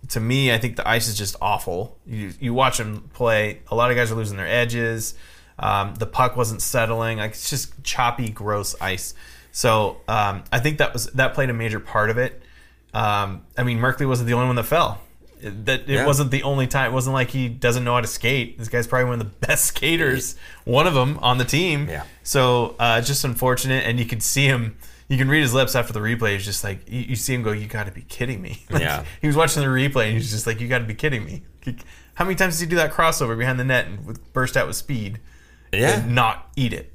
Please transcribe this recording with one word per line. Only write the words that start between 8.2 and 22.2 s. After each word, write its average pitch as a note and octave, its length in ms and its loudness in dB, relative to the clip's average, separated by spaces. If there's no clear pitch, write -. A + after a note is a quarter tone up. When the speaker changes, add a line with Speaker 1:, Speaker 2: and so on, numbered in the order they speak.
Speaker 1:
gross G#2 500 -4
ice. F#2 360 -4
So, A2 460 2
um, G#2 440 0
I A#2 80 2
think D3 180 0
that - 160 2
was, A#2+ 200 -4
that C3 200 2
played C3+ 160 0
a A#2+ 40 -2
major A2+ 260 -2
part G#2+ 320 0
of A2+ 80 2
it. - 240 -2
Um, G2+ 480 0
I B2+ 60 0
mean, A#2+ 160 0
Merkley B2+ 280 2
wasn't B2 200 2
the A#2+ 80 2
only B2+ 120 4
one B2 100 2
that A2+ 80 0
fell. D3+ 360 0
That A2 400 -2
it - 80 -10
Speaker 2:
Yeah. C#3 160 2
Speaker 1:
wasn't C#3+ 240 4
the C3+ 140 0
only C#3 240 0
time. C3 240 0
It - 20 -4
wasn't C3 220 0
like B2 160 0
he C3 180 -2
doesn't B2 340 0
know A#2+ 120 2
how B2 60 4
to A2+ 60 -2
skate. B2 520 -2
This A#2 100 -8
guy's A#2+ 160 0
probably B2+ 240 2
one A#2+ 100 -2
of - 0 -
the - 80 -2
<laughs> - 0 -
best - 180 2
skaters, D3+ 680 0
one C3+ 220 4
of F3 100 4
'em C3+ 280 4
on B2+ 160 4
the B2 60 2
team. D3 440 2
Speaker 2:
Yeah. D#2 140 -6